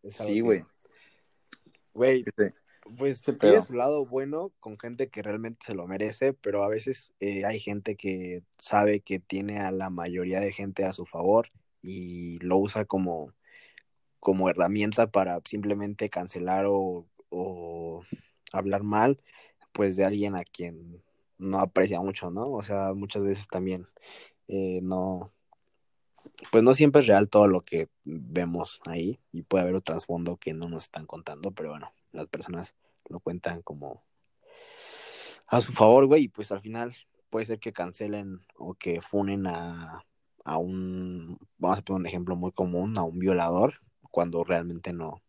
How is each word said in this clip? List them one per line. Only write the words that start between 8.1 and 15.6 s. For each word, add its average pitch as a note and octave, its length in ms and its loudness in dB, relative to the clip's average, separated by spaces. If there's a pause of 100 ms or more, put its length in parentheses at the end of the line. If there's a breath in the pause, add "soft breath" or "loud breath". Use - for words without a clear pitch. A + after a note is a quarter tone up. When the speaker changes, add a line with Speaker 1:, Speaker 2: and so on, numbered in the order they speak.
Speaker 1:
sabe G#2 420 2
que F#2+ 180 -6
tiene G2+ 400 -6
a F#2+ 120 -4
la F#2+ 180 -4
mayoría F2+ 500 -4
de G2 120 -2
gente G2 340 -6
a F#2 80 -4
su F2 120 -12
favor F#2+ 440 4 (320)
y F2 580 -10
lo F2+ 180 2
usa G#2 280 2
como, E2+ 480 -4 (880 soft breath)
como F#2 300 2
herramienta G#2 640 2
para F2+ 340 2
simplemente G#2 640 -4